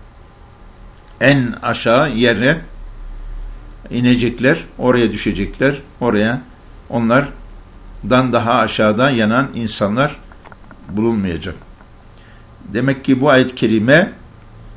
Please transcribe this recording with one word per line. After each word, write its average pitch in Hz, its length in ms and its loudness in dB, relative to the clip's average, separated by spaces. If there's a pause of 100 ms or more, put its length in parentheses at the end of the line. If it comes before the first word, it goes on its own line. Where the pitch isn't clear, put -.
(1200)
En 127 420 2
aşağı 120 480 2
yere 120 500 2 (1300)
inecekler, 123 720 0 (140)
oraya 123 340 2
düşecekler, 107 680 -2 (180)
oraya 117 420 0 (480)
onlardan - 1400 -2
daha 117 220 2
aşağıda 110 560 2
yanan 117 440 0
insanlar 117 600 -2 (720)
bulunmayacak. 95 680 -2 (1200)
Demek 131 320 -2
ki 131 160 4
bu 147 100 4
ayet-i 131 240 4
kerime 117 580 2 (640)